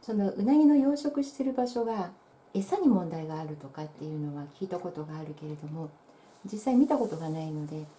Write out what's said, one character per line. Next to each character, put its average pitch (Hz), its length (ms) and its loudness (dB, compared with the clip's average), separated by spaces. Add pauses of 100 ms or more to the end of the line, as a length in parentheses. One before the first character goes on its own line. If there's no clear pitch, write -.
そ - 120 -8
の 196 200 2
う - 100 -4
な 247 120 6
ぎ 302 120 8
の 294 80 10
養 277 200 6
殖 285 280 -2
し - 160 -6
て 269 60 -2
る 262 80 0
場 254 160 0
所 233 160 -2
が 208 260 -4 (420)
餌 196 260 -2
に 359 100 6
問 180 220 4
題 160 180 -8
が 156 100 -6
あ 160 60 -6
る 151 100 -8
と 151 140 -16
か 156 160 -10
っ - 20 -10
て 151 180 -14
い 156 120 -8
う - 20 -6
の 147 180 -6
は 143 60 -8 (160)
聞 190 60 -6
い 190 40 -8
た 175 120 -6
こ 175 100 -8
と 156 140 -10
が 156 140 -10
あ - 20 -10
る 151 180 -12
け 156 80 -14
れ 151 80 -8
ど 151 140 -14
も、 156 200 -8 (640)
実 214 80 -8
際 254 160 0
見 262 140 6
た 302 100 2
こ 226 80 0
と 165 100 -6
が 160 120 -6
な 156 120 -4
い 156 120 -6
の 151 160 -6
で 156 160 -10 (140)